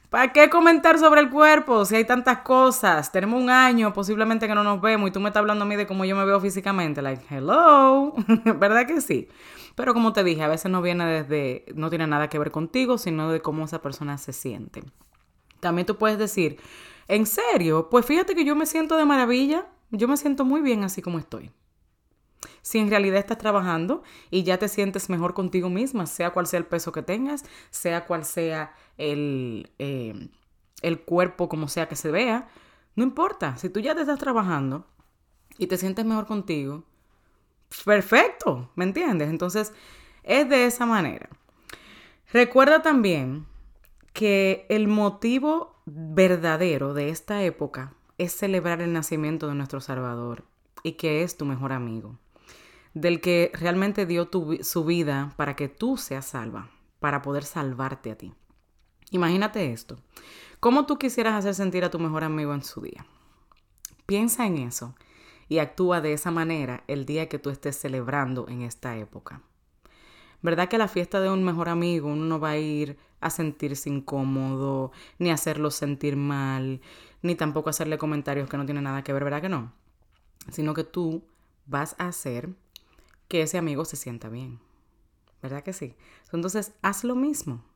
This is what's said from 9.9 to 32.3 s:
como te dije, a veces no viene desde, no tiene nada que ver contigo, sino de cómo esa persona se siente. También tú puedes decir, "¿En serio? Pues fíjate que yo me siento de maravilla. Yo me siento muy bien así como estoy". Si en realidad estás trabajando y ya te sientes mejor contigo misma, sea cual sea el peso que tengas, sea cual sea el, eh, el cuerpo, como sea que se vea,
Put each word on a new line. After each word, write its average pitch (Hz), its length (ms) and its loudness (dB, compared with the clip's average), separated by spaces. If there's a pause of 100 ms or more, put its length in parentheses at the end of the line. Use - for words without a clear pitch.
como 220 200 2
te 202 100 4
dije, 160 200 2
a 151 40 2
veces 160 240 0
no 185 100 2
viene 175 240 0
desde, 147 600 -2 (100)
no 156 140 -4
tiene 165 180 0
nada 151 220 0
que 151 100 -4
ver 147 120 -2
contigo, 240 460 0
sino 160 320 -2
de 160 120 0
cómo 156 240 -4
esa 160 160 -8
persona 143 360 -8
se 139 140 -12
siente. - 500 -12 (800)
También 175 260 -2
tú 202 120 -2
puedes 214 200 2
decir, 196 400 0 (520)
"¿En 214 160 4
serio? 185 640 2
Pues 240 160 6
fíjate 359 280 2
que 320 120 2
yo 294 100 2
me 311 100 0
siento 320 300 0
de 311 80 4
maravilla. 277 640 2 (240)
Yo 220 160 0
me 269 80 2
siento 277 300 0
muy 277 160 2
bien 226 240 0
así 185 160 -6
como 170 180 -4
estoy". - 320 -14 (1120)
Si - 180 -2
en 214 100 2
realidad 202 300 4
estás 202 180 -2
trabajando 190 680 0 (260)
y 185 140 0
ya 180 140 2
te 208 100 -2
sientes 196 420 -2
mejor 180 240 -2
contigo 185 360 -2
misma, 214 360 -2
sea 175 260 -4
cual 175 160 -2
sea 180 120 -2
el 165 60 -4
peso 165 260 -4
que 160 100 -8
tengas, 269 420 -4 (280)
sea 170 340 -4
cual 165 200 -4
sea 160 480 -4 (240)
el, 143 720 -4 (100)
eh, 123 500 -8 (520)
el 165 200 -2
cuerpo, 175 480 0
como 156 180 -4
sea 160 200 -4
que 160 80 -12
se 156 160 -4
vea, 233 360 0 (480)